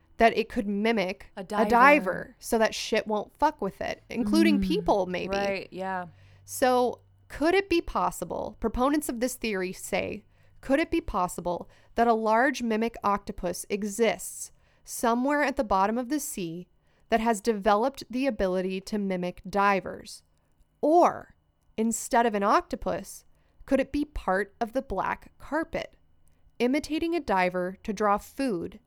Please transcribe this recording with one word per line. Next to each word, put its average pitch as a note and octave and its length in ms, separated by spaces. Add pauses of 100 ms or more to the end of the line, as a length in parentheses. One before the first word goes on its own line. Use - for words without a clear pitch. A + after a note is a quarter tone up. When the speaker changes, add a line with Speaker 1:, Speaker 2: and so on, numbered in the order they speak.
(180)
Speaker 1:
that A3+ 200
it A3 120
could G#3 180
mimic G3+ 680
Speaker 2:
A G#3 60
Speaker 1:
a - 20
Speaker 2:
diver. G#3+ 260
Speaker 1:
diver A#3 680
so - 220
that A3 160
shit - 320
won't G#3+ 320
fuck D4+ 200
with F#3+ 220
it, - 300
including G#3 480
Speaker 2:
Mm, G3 80
Speaker 1:
people, F#3 400
maybe? F3+ 280
Speaker 2:
right, G3 360
yeah. F#3 340 (400)
Speaker 1:
So B3+ 540 (280)
could E4+ 280
it G4 140
be E4+ 120
possible, - 760
proponents C4+ 500
of B3 100
this B3 140
theory F#3 400
say, - 500 (360)
could C#4 200
it D#4+ 120
be E4 100
possible F3+ 680 (280)
that A#3 120
a A#3 60
large A3+ 480
mimic A3+ 420
octopus G3+ 640
exists G3+ 840 (320)
somewhere B3+ 580
at C4 140
the C#4 80
bottom G#3 340
of B3 120
the D4 100
sea F3+ 480 (420)
that A3+ 100
has A3 220
developed G#3+ 680
the B3+ 180
ability F#3 540
to G#3 180
mimic F3+ 500
divers? G3 720 (600)
Or, D4 520 (440)
instead A3+ 500
of G#3 80
an G3+ 80
octopus, G3 800 (420)
could C4+ 140
it C4+ 120
be D4 140
part G3 560
of A3 120
the C4+ 100
black F#3 560
carpet, - 560 (640)
imitating D4+ 560
a F4 40
diver F3+ 640
to A3 100
draw G#3 260
food G3+ 680